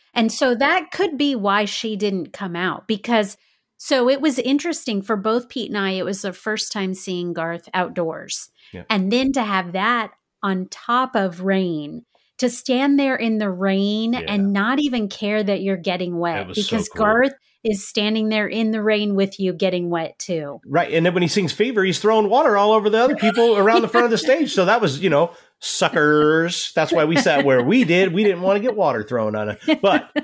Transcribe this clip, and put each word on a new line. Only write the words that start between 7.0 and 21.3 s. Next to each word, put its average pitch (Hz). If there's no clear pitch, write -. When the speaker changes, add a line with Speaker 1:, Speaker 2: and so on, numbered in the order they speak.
Speaker 1:
Garth 170
outdoors. 170
Speaker 2:
Yeah. 90
Speaker 1:
And 196
then 262
to 262
have 190
that 214
on 185
top 254
of 185
rain, 175
to 254
stand 269
there 269
in 220
the 214
rain 196
Speaker 2:
Yeah. 247
Speaker 1:
and 202
not 214
even 240
care 208
that 196
you're 196
getting 175
wet 170
Speaker 2:
That 180
was -
so 214
Speaker 1:
because 202
Speaker 2:
cool. 214
Speaker 1:
Garth 240
is 208
standing 214
there 214
in 220
the 220
rain 208
with 196
you 185
getting 180
wet 165
too. 151
Speaker 2:
Right. 156
And 165
then 180
when 175
he 175
sings 185